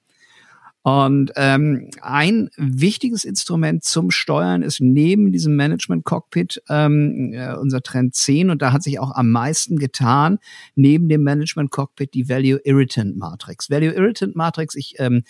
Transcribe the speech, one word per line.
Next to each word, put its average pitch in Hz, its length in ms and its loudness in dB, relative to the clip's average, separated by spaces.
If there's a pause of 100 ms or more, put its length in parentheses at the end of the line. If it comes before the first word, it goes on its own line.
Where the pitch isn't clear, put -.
(840)
Und, 139 520 2
ähm, 139 540 2 (100)
ein 170 560 0
wichtiges 180 680 -2
Instrument 165 600 -2
zum 170 260 -2
Steuern 165 520 0
ist 147 180 -4
neben 165 520 4
diesem 160 240 2
Management-Cockpit, 170 1160 -2
ähm, 147 640 0
äh, 127 220 -8
unser 131 260 -2
Trend 127 320 -2
zehn. 156 340 2
Und 160 140 0
da 131 100 2
hat 143 120 2
sich 143 140 -6
auch 131 120 -6
am 123 200 0
meisten 127 460 -2
getan, 143 640 2 (380)
neben 151 340 6
dem 151 140 2
Management-Cockpit 143 920 -4
die 131 160 -2
Value-Irritant-Matrix. 131 1400 -2
Value-Irritant-Matrix, 165 1080 -2
ich, - 220 -12
ähm, 123 320 0